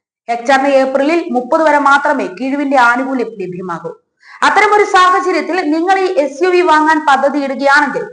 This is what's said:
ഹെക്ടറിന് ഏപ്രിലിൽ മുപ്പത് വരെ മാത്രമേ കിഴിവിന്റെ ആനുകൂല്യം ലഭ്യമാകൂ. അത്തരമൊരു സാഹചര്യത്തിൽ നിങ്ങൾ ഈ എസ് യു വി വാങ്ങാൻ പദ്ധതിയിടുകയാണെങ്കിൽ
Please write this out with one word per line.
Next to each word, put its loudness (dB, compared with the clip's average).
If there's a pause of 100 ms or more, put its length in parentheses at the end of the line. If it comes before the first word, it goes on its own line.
(300)
ഹെക്ടറിന് 0
ഏപ്രിലിൽ 0
മുപ്പത് 0
വരെ 4
മാത്രമേ 0
കിഴിവിന്റെ -4
ആനുകൂല്യം 0
ലഭ്യമാകൂ. -10 (540)
അത്തരമൊരു 2
സാഹചര്യത്തിൽ 0
നിങ്ങൾ 0
ഈ 0
എസ് -2
യു 2
വി 2
വാങ്ങാൻ 2
പദ്ധതിയിടുകയാണെങ്കിൽ 0